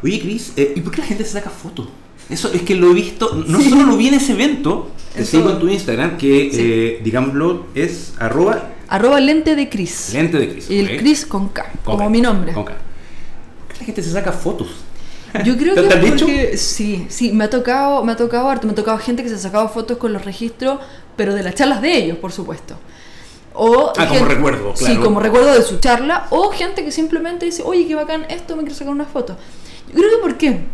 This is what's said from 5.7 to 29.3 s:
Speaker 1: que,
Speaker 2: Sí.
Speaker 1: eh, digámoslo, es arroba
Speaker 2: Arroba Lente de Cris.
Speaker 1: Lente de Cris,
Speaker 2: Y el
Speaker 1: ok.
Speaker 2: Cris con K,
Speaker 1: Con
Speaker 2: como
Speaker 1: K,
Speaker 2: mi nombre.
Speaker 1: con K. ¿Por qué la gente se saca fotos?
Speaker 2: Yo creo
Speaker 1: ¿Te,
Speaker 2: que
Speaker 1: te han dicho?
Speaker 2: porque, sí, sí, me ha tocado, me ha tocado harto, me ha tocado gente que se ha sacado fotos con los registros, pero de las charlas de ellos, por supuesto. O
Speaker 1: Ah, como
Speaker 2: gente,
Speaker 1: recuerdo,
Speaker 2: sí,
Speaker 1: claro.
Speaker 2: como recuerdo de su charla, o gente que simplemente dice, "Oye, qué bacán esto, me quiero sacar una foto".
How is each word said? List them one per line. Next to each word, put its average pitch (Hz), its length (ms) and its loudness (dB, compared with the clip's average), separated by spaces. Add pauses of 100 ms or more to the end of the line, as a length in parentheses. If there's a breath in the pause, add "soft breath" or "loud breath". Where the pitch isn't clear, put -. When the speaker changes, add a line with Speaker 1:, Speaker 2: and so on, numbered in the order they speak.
Speaker 1:
que, 139 340 4
Speaker 2:
Sí. 117 80 -2
Speaker 1:
eh, 117 440 0
digámoslo, 135 720 0
es - 440 -4
arroba 151 500 0 (180)
Speaker 2:
Arroba 247 320 4
Lente 311 360 4
de 285 140 -2
Cris. 170 440 -6
Speaker 1:
Lente 160 260 0
de 117 100 2
Cris, - 200 -12
Speaker 2:
Y 202 100 2
el 196 160 0
Speaker 1:
ok. 143 40 -4
Speaker 2:
Cris 294 260 2
con 196 240 -2
K, - 140 -6 (200)
Speaker 1:
Con 214 120 0
Speaker 2:
como 208 100 0
Speaker 1:
K, 208 40 0
Speaker 2:
mi 226 120 4
nombre. 196 320 2
Speaker 1:
con - 120 -4
K. - 80 -8
¿Por - 1000 -8
qué - 80 -12
la 233 40 -12
gente 202 180 -6
se 160 80 -4
saca 190 200 -2
fotos? - 360 -4 (760 loud breath)
Speaker 2:
Yo 240 140 2
creo 359 180 2
Speaker 1:
¿Te, - 60 4
Speaker 2:
que 403 80 6
Speaker 1:
te 202 40 6
han 165 80 4
dicho? 285 240 4
Speaker 2:
porque, 277 320 2
sí, 208 520 -2
sí, 233 240 -2
me 214 100 4
ha 214 60 0
tocado, 254 540 0
me 233 100 0
ha - 20 -2
tocado 240 340 0
harto, 247 160 -2
me 214 60 0
ha 214 40 -2
tocado 220 220 -2
gente 240 260 -4
que 240 60 -6
se 220 60 -6
ha 196 40 -10
sacado 202 280 -2
fotos 233 300 -6
con 220 160 -4
los 196 100 -6
registros, 233 560 -6 (380 loud breath)
pero 202 180 0
de 196 80 -4
las 180 100 -4
charlas 277 280 0
de 320 160 2
ellos, 165 200 -2
por 180 140 -10
supuesto. 160 440 -12 (800 loud breath)
O 233 440 4
Speaker 1:
Ah, 165 100 2
como 262 120 2
Speaker 2:
gente, 220 160 4
Speaker 1:
recuerdo, 127 400 0
Speaker 2:
sí, - 100 2
Speaker 1:
claro. 233 180 4
Speaker 2:
como 208 160 4
recuerdo 247 340 4
de 233 100 8
su 202 160 0
charla, 247 500 2
o 370 220 2
gente 349 340 -4
que 294 60 -6
simplemente 330 540 -2
dice, 349 180 -4
"Oye, 349 220 2
qué 311 100 -4
bacán 302 340 -4
esto, 339 260 -8
me 311 80 -6
quiero 277 120 -8
sacar 277 180 -6
una 294 120 -4
foto". 240 300 -6 (540 loud breath)